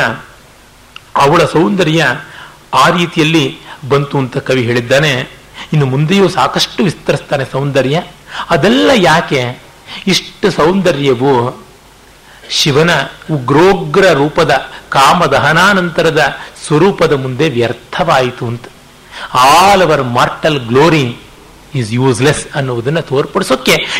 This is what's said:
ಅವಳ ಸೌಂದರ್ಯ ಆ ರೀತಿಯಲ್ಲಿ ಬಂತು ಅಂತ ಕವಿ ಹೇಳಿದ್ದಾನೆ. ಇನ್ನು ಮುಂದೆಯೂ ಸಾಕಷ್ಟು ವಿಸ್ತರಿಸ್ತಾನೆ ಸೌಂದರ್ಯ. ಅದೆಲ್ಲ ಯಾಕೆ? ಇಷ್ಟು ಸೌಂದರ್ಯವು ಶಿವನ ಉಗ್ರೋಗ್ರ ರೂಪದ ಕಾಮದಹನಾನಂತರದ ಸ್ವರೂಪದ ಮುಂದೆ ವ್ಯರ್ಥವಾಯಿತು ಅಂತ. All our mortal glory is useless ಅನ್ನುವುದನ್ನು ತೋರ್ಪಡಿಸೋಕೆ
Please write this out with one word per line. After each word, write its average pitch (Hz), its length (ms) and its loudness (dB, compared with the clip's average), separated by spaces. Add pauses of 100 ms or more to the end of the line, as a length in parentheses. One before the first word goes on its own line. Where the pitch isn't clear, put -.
(1160)
ಅವಳ 147 280 2
ಸೌಂದರ್ಯ 165 760 0 (560)
ಆ 131 140 4
ರೀತಿಯಲ್ಲಿ 160 680 0 (300)
ಬಂತು 143 300 0
ಅಂತ 131 180 -4
ಕವಿ 131 260 0
ಹೇಳಿದ್ದಾನೆ. 123 500 0 (600)
ಇನ್ನು 147 140 2
ಮುಂದೆಯೂ 156 420 2
ಸಾಕಷ್ಟು - 560 -2
ವಿಸ್ತರಿಸ್ತಾನೆ 147 600 -4
ಸೌಂದರ್ಯ. 139 580 -2 (480)
ಅದೆಲ್ಲ 226 440 2
ಯಾಕೆ? 156 680 0 (440)
ಇಷ್ಟು - 440 -2
ಸೌಂದರ್ಯವು 143 1160 0 (840)
ಶಿವನ 156 400 0 (400)
ಉಗ್ರೋಗ್ರ 160 800 2
ರೂಪದ 147 580 0 (200)
ಕಾಮದಹನಾನಂತರದ 160 1500 2 (280)
ಸ್ವರೂಪದ 160 460 2
ಮುಂದೆ 131 360 -2
ವ್ಯರ್ಥವಾಯಿತು 127 960 -2
ಅಂತ. 117 180 -8 (720)
All 170 540 4
our 147 140 2
mortal 127 680 -2
glory 143 400 4 (640)
is 113 180 -4
useless 127 600 0
ಅನ್ನುವುದನ್ನು 135 480 -4
ತೋರ್ಪಡಿಸೋಕೆ 165 840 -2 (140)